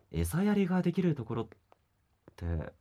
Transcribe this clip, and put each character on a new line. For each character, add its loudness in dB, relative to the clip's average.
餌 0
や 2
り 4
が 2
で 2
き 0
る 2
と -4
こ -6
ろ -2
っ -10
て -4